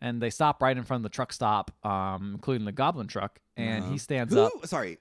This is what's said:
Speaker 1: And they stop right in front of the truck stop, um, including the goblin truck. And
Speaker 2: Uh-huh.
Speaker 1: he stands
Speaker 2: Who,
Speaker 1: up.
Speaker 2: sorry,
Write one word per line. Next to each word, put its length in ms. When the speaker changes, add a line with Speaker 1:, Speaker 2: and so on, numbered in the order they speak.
Speaker 1:
And 200
they 80
stop 320
right 160
in 60
front 180
of 40
the 100
truck 180
stop, 380
um, 480
including 320
the 60
goblin 340
truck. 320
And 280
Speaker 2:
Uh-huh. 80
Speaker 1:
he 60
stands 360
Speaker 2:
Who, 60
Speaker 1:
up. 260
Speaker 2:
sorry, 340